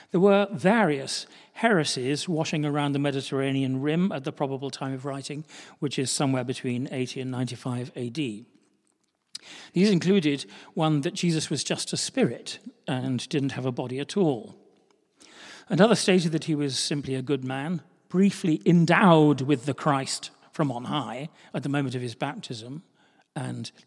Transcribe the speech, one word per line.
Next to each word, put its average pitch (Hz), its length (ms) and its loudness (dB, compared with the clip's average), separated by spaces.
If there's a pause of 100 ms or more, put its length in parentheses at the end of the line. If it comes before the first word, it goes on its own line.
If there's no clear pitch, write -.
(120)
There 180 80 0
were 202 320 6
various 165 760 0 (280)
heresies 147 760 0
washing 156 380 -2
around 147 260 0
the 143 80 0
Mediterranean 135 800 -2
rim 165 300 0
at 139 140 -8
the 147 80 -6
probable 135 380 -6
time 135 220 -6
of 131 120 -10
writing, 139 400 -8 (340)
which 143 180 -4
is 135 140 0
somewhere 135 320 2
between 127 480 -4
eighty 131 300 -4
and 127 100 -6
ninety-five 123 640 -6
A 120 140 -6
D. 120 360 -6 (1300)
These 190 160 4
included 165 560 2 (300)
one 156 260 2
that 175 140 -6
Jesus 160 340 0
was 143 140 -4
just - 280 -6
a - 60 -4
spirit - 600 -4 (280)
and 127 400 -4
didn't 139 260 -2
have 127 120 -8
a 131 60 0
body 127 280 -6
at - 160 -10
all. 143 400 0 (1120)
Another 208 280 6
stated 180 380 2
that 156 100 -4
he 165 100 -2
was 143 240 -2
simply 135 380 -4
a 131 80 -4
good 131 200 -2
man, 139 380 -4 (260)
briefly 185 600 2
endowed 165 720 8
with 135 240 0
the 139 80 0
Christ - 560 -2 (220)
from 147 200 0
on 120 140 -8
high 127 440 -4 (260)
at 143 80 -4
the 143 60 -4
moment 139 260 -2
of 123 80 -6
his 117 100 -8
baptism, 139 680 -10 (520)
and 123 360 -8 (160)